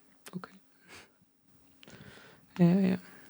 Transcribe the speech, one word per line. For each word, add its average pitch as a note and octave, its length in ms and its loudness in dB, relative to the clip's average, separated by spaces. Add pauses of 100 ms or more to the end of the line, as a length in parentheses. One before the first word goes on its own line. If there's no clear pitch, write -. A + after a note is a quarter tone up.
(360)
okay. - 160 -14 (2000)
Ja, F3+ 220 4
ja. F#3 160 0 (340)